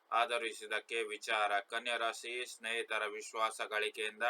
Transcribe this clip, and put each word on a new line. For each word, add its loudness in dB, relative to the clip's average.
ಆಧರಿಸಿದ್ದಕ್ಕೆ 0
ವಿಚಾರ. 2
ಕನ್ಯಾ -2
ರಾಶಿ -2
ಸ್ನೇಹಿತರ -2
ವಿಶ್ವಾಸ -2
ಗಳಿಕೆಯಿಂದ -2